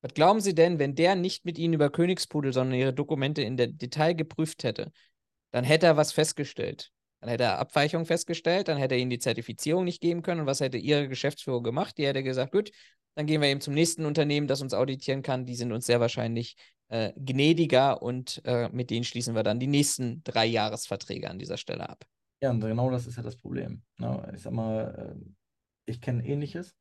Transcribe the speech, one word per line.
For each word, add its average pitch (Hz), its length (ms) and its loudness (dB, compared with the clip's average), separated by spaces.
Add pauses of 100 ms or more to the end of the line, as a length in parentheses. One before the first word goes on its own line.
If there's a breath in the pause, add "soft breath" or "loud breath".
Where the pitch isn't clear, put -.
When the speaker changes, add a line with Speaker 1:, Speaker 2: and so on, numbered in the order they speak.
Speaker 1:
Was 135 120 -8
glauben 190 260 6
Sie 190 140 0
denn, 165 240 6
wenn 143 160 0
der 165 200 4
nicht 180 300 -2
mit 170 140 -6
Ihnen 165 160 2
über 151 160 4
Königspudel, 170 600 0
sondern 127 260 2
Ihre 131 160 2
Dokumente 143 480 -2
in 123 140 -2
der 123 120 2
Detail 151 460 0
geprüft 160 500 -4
hätte, - 280 -4 (600 soft breath)
dann 123 120 0
hätte 160 220 6
er 156 100 8
was 151 160 2
festgestellt. - 800 -2 (300)
Dann 117 100 -8
hätte 120 140 0
er 104 140 2
Abweichungen 156 480 0
festgestellt, 175 640 0
dann 156 80 0
hätte 131 180 0
er 123 60 2
Ihnen 127 100 -2
die 120 80 -2
Zertifizierung 131 680 -2
nicht 175 180 -6
geben 170 200 0
können. 170 180 -2
Und 151 60 -2
was 135 140 0
hätte 127 180 -2
Ihre 143 300 2
Geschäftsführung 131 560 -4
gemacht? 120 320 -2
Die 147 100 0
hätte 135 160 0
gesagt, 131 300 -2
gut, 214 180 2 (440 soft breath)
dann 151 100 -4
gehen 151 160 2
wir 143 80 6
eben 139 140 2
zum 143 100 -6
nächsten 160 320 2
Unternehmen, 147 420 2
das 139 140 0
uns 131 140 -4
auditieren 135 480 -2
kann. 127 240 -2
Die 123 100 -8
sind 120 160 -4
uns 117 140 -4
sehr 120 120 4
wahrscheinlich, 117 580 -2 (320 soft breath)
äh, 113 280 -2
gnädiger 135 840 4
und, 127 420 -6
äh, 120 240 0
mit 123 220 -6
denen 117 140 -2
schließen 117 300 -4
wir 113 80 2
dann 110 160 2
die 131 80 -2
nächsten 143 560 0
drei 120 220 0
Jahresverträge 107 840 -4
an 92 80 -12
dieser - 180 -8
Stelle - 320 -8
ab." - 160 -18 (380)
Speaker 2:
Ja, 135 80 0
und 117 100 0
genau 117 300 0
das 120 160 -2
ist 120 100 -10
ja 120 60 -10
das 120 140 -10
Problem. - 460 -8 (140)
Ne? - 400 -4
Ich - 60 -18
sag - 100 -8
mal, - 640 -4
äh, - 140 -18 (560)
ich 120 160 -10
kenn 123 180 -2
Ähnliches 143 600 -6